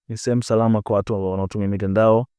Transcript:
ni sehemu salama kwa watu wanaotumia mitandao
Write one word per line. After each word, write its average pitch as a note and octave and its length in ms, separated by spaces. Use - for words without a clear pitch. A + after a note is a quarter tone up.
ni A2+ 100
sehemu A#2+ 260
salama A2+ 380
kwa G#2+ 140
watu G2+ 180
wanaotumia F#2+ 360
mitandao G#2 600